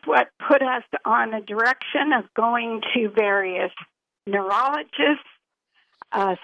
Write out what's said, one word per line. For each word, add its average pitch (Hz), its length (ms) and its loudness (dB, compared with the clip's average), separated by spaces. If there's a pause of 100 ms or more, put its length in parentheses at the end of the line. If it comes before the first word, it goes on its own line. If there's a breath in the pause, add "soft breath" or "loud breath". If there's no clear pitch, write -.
what 254 240 2 (180)
put 285 140 6
us 254 220 -2 (240)
on 226 260 2
a 220 80 -6
direction 254 720 -2
of 220 120 2 (100)
going 233 480 0 (120)
to 226 140 0
various 196 640 0 (540)
neurologists, 269 1000 0 (880)
uh, 190 320 0